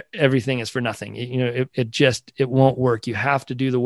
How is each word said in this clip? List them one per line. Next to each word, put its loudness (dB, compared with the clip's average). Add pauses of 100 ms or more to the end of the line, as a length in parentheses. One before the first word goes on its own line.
(140)
everything 2
is -6
for -4
nothing. -6
You, -8
you -2
know, 0
it, -2 (120)
it -4
just, 0
it 0
won't 4
work. 0
You -4
have -2
to -6
do -2
the 0